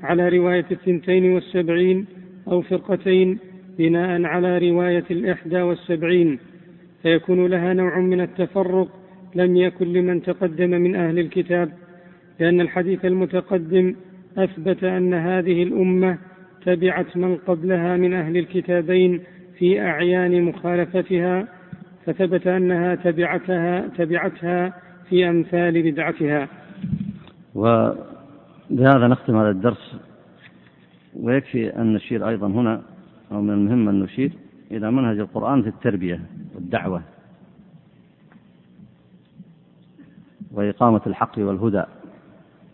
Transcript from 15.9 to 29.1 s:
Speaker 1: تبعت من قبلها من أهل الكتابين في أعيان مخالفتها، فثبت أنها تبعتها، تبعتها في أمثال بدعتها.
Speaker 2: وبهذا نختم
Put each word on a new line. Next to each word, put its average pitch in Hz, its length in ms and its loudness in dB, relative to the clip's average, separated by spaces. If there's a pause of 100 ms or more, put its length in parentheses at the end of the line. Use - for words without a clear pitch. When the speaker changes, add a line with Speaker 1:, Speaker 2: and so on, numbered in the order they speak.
Speaker 1:
تبعت 175 520 0
من 180 200 0 (100)
قبلها 180 500 0
من 180 160 2
أهل 170 240 -2
الكتابين 175 840 0 (360)
في 190 240 2
أعيان 175 640 0
مخالفتها، 175 1040 -2 (580)
فثبت 180 420 -2
أنها 180 480 0
تبعتها، 175 920 -2
تبعتها 175 840 -4 (360)
في 180 200 4
أمثال 170 600 0
بدعتها. 147 560 -2 (1080)
Speaker 2:
وبهذا 117 1500 2
نختم 123 300 2